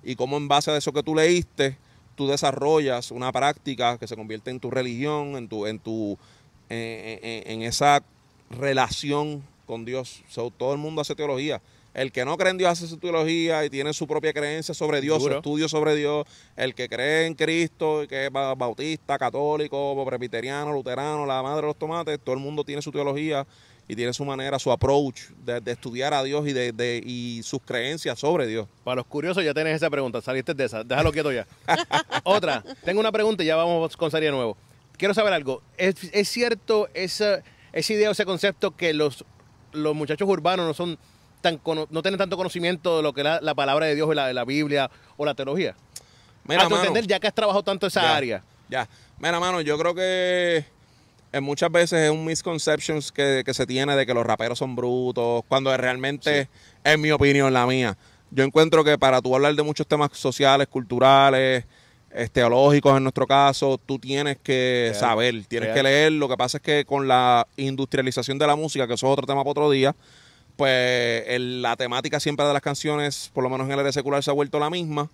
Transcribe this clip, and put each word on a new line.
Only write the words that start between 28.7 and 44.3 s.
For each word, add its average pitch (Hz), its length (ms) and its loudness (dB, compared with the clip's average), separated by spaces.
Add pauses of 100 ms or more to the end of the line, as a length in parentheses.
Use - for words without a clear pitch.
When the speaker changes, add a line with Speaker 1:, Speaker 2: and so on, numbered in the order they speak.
Speaker 2:
Para 127 120 -2
los 123 100 -4
curiosos 170 380 -2
ya 147 80 0
tienes 156 240 0
esa 156 140 0
pregunta, 127 320 -4
saliste 131 320 -4
de 135 100 -2
esa, 110 200 -4
déjalo 147 280 2
quieto 147 180 -2
ya. 117 160 -4 (200)
<laughs> 294 200 0 (380)
Otra, 170 400 0 (220)
tengo 196 140 0
una 220 120 0
pregunta 214 300 0
y 156 40 0
ya 156 100 2
vamos 165 420 0
con 160 120 0
Sari 156 160 0
de 147 60 2
nuevo. 120 240 -2 (400)
Quiero 202 160 0
saber 208 220 2
algo, 135 260 -4 (160)
¿es, 185 200 0 (180)
es 202 140 2
cierto 226 680 0
esa, 185 480 -2 (320)
esa 165 180 -2
idea 214 160 4
o 208 40 0
ese 208 120 0
concepto 190 500 0
que 165 200 0
los, 147 320 -2 (460)
los 151 220 -2
muchachos 151 320 -2
urbanos 180 400 2
no 156 60 -2
son 170 240 -6 (440)
tan 165 180 0
cono-, 156 320 -4
no 156 120 -4
tienen 185 160 -2
tanto 190 180 -2
conocimiento 175 640 0
de 156 40 2
lo 147 100 0
que 139 100 -4
es - 20 -2
la, 160 160 2
la 151 160 -2
palabra 147 300 2
de 147 100 0
Dios 151 120 0
o 156 60 0
la, 135 180 0